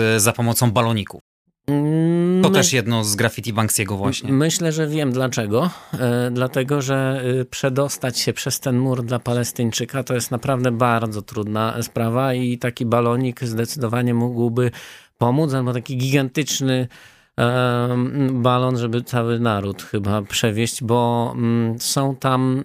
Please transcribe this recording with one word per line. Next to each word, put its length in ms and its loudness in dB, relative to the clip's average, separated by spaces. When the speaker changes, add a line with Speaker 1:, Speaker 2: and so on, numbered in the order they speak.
Speaker 1:
e, 40 4
za 140 2
pomocą 380 2
baloników? 500 0
Speaker 2:
Mm, 720 2
Speaker 1:
To 60 6
Speaker 2:
my-, 60 4
Speaker 1:
też 180 4
jedno 300 2
z 120 -2
graffiti 380 -2
Banksiego 440 0
właśnie. 320 -2
Speaker 2:
m-, 80 4
myślę, 340 0
że 160 -2
wiem 240 0
dlaczego. 580 0
E, 380 0
dlatego, 500 -2
że, 420 0
y, 40 -4
przedostać 760 -2
się 140 0
przez 260 -4
ten 200 0
mur 240 0
dla 160 -2
Palestyńczyka 840 -2
to 100 -4
jest 180 -2
naprawdę 400 0
bardzo 500 0
trudna 640 -4
sprawa 500 0
i 240 -2
taki 280 -4
balonik 580 0
zdecydowanie 720 -2
mógłby 580 2
pomóc, 360 2
albo 200 0
taki 240 -6
gigantyczny, 920 0
em, 1080 0
balon, 340 2
żeby 240 -2
cały 380 -2
naród 440 -2
chyba 380 -2
przewieźć, 600 -2
bo, 520 2
mm, 440 0
są 360 -2
tam, 500 0